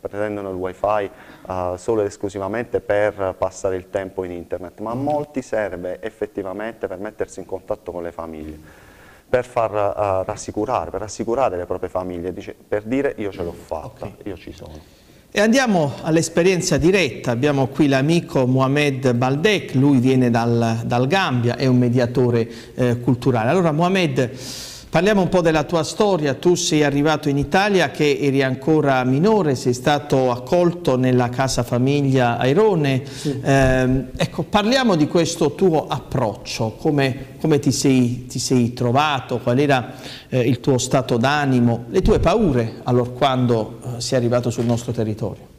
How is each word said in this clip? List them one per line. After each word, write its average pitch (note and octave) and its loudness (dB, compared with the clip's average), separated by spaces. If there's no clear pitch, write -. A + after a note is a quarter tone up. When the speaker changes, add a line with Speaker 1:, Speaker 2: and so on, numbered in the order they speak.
Speaker 1:
pretendono G2+ -8
il F#2 -8
wifi, G2 -2
eh, F2+ -4
solo A2 -2
ed G2+ 0
esclusivamente G2+ -6
per G2+ -2
passare F#2+ -4
il F#2 -10
tempo F#2+ -6
in F2+ -8
internet, F2 -12
ma G#2+ -8
a A#2 -6
molti D3 -4
serve F2+ -6
effettivamente G#2 -8
per F#2 -10
mettersi G2+ -10
in F2 -14
contatto F#2+ -10
con F2 -8
le E2+ -10
famiglie, D#2 -12
per B2 0
far, A2 -2
eh, G2+ 0
rassicurare, G#2 -4
per F#2 -6
rassicurare A2 -2
le F2+ -4
proprie F#2 -6
famiglie, F2+ -6
dice, F#2 -14
per G#2 -4
dire: C3 -2
"Io G2+ -6
ce F#2 -10
l'ho E2+ -6
fatta, - -12
Speaker 2:
Ok. - -16
Speaker 1:
io F#2+ -12
ci - -18
sono". D#2 -20
Speaker 2:
E G#3 0
andiamo G#3+ 2
all'esperienza E3+ 2
diretta. D3 0
Abbiamo C3+ 0
qui D#3 2
l'amico C#3 0
Mohamed C3 2
Baldek, C#3+ 0
lui C#3 4
viene B2+ 4
dal, A#2 2
dal A#2+ 0
Gambia, C3+ 0
è C#3 -4
un B2+ 4
mediatore, A#2+ 2
eh, A#2+ 0
culturale. A#2+ 0
Allora E3+ 2
Mohamed... D#3 0
Parliamo G3 4
un E3+ 0
po' F#3 4
della D#3+ 2
tua E3 0
storia. D#3+ 0
Tu F3+ 2
sei D3+ 0
arrivato D3 0
in C#3 0
Italia F3+ 2
che D3 0
eri C#3 2
ancora C3+ 2
minore, D3+ 2
sei B2 0
stato C3+ 2
accolto E3 2
nella B2 2
casa C3 -2
famiglia B2+ 2
Airone. C#3 2
Speaker 3:
Sì. C3 -6
Speaker 2:
Ehm, C3 2
ecco, - -4
parliamo A3+ 2
di D3+ 2
questo D#3 2
tuo E3 2
approccio, A#2 -4
come, C#3 0
come D#3 2
ti C#3+ 2
sei, B2 2
ti - -8
sei A#2+ 2
trovato, B2+ 0
qual B2 0
era, C#3 2
eh, B2+ 0
il A#2+ 2
tuo C3+ 2
stato B2 0
d'animo, B2 2
le F#3+ 0
tue C3 4
paure C#3+ 2
allorquando, B2 2
eh, B2 -8
sei C3 0
arrivato A#2+ 0
sul A#2 -2
nostro A#2+ -2
territorio. A2 -6